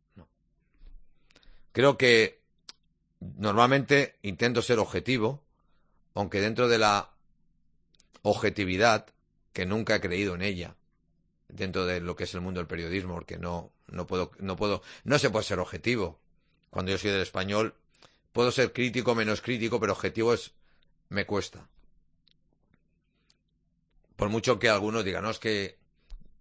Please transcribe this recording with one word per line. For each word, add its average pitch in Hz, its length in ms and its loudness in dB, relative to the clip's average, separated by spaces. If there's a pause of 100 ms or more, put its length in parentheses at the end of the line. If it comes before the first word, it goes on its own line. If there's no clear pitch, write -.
(160)
no. 87 120 -20 (1400)
Creo 135 260 4
que 117 440 4 (800)
normalmente 123 1040 2
intento 113 400 0
ser 120 160 2
objetivo, 110 640 -2 (720)
aunque 101 260 -2
dentro 110 260 2
de 117 120 4
la 104 320 2 (1120)
objetividad, 104 880 2 (400)
que 92 120 -4
nunca 107 300 0
he 101 60 0
creído 92 340 -2
en 87 60 -8
ella, 92 340 -6 (720)
dentro 95 380 -4
de 90 160 -2
lo 87 140 -6
que 90 100 -6
es - 80 -8
el 90 80 -6
mundo 90 180 -6
del 82 80 -6
periodismo, 87 460 -6
porque 85 240 -12
no, 85 340 -8 (160)
no 90 200 -8
puedo, 90 320 -2
no 95 180 -6
puedo, 104 240 -2 (240)
no 139 140 2
se 139 100 4
puede 104 160 0
ser 92 140 -2
objetivo. 92 600 -4 (500)
Cuando 95 220 -4
yo 98 60 0
soy 101 140 -2
del 98 100 0
Español, 101 540 -2 (580)
puedo 120 180 2
ser 120 220 0
crítico, 120 420 0
menos 107 260 0
crítico, 117 380 -2
pero 101 140 0
objetivo 110 400 0
es, - 200 -6 (540)
me 98 180 -4
cuesta. - 440 -6 (2500)
Por 104 140 -2
mucho 113 300 2
que 123 100 4
algunos 107 360 2
digan, 90 180 -4
"No, 107 60 -2
es 110 100 -8
que 101 400 -4 (600)